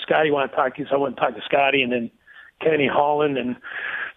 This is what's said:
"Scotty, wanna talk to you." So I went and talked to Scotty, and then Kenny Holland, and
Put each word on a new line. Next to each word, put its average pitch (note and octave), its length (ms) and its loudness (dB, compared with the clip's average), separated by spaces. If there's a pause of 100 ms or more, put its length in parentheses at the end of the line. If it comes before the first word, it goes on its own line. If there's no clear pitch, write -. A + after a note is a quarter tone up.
"Scotty, D#3 280 2
wanna C#3 180 2
talk C3+ 280 0
to D3 60 -6
you." C3 60 -8
So C3+ 60 0
I C#3+ 40 4
went C#3 180 -2
and - 40 -4
talked C3+ 160 0
to - 100 -14
Scotty, C#3 360 2
and B2 100 0
then A#2+ 180 -2 (500)
Kenny D3+ 260 2
Holland, D3 520 0
and B2 180 -4 (600)